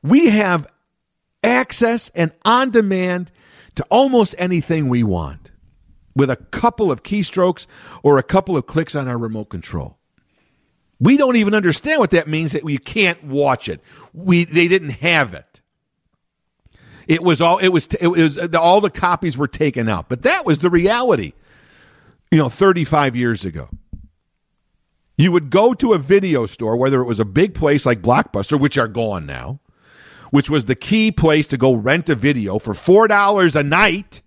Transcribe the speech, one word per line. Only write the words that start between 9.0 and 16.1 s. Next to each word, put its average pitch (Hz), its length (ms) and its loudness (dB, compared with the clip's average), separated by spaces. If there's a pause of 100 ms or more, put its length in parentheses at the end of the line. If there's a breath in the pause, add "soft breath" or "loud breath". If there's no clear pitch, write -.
our 123 100 -6
remote 110 280 -8
control. 78 520 -12 (1000)
We 233 180 4
don't 262 180 2
even 214 200 2
understand 214 440 0
what 208 120 2
that 160 160 2
means, 156 240 -4
that 147 120 -6
we 147 140 -4
can't 170 460 -2
watch 139 460 -2
it. 87 120 -10 (320 soft breath)
We, 175 320 2
they 170 220 2
didn't 170 220 0
have 135 440 -2
it. - 280 -20 (1500 soft breath)